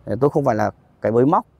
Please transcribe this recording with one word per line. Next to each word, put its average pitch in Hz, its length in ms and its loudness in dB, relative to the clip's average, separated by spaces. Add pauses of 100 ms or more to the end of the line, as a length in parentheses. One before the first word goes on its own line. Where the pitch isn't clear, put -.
để 107 140 -6
tôi 143 100 2
không 147 140 -2
phải 120 100 0
là 104 160 -2 (300)
cái 107 120 -2
bới 120 140 2
móc, 190 200 0 (140)